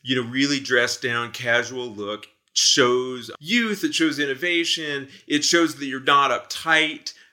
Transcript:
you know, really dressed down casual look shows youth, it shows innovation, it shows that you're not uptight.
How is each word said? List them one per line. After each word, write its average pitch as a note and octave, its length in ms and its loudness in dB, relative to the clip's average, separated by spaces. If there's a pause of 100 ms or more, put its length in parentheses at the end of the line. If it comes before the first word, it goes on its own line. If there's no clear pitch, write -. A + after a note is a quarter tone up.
you B2+ 120 -2
know, B2 120 -2
really C3+ 340 0
dressed B2 400 0
down A#2+ 320 -4
casual A#2+ 600 -2
look G#2 340 -8 (260)
shows B2+ 760 2 (100)
youth, G#3+ 440 -2
it D3+ 100 -2
shows D#3 240 0
innovation, D3 920 -4 (180)
it D3 160 0
shows E3 320 4
that C#3 100 -10
you're C3 140 -6
not C#3 320 4
uptight. D#3 840 0 (200)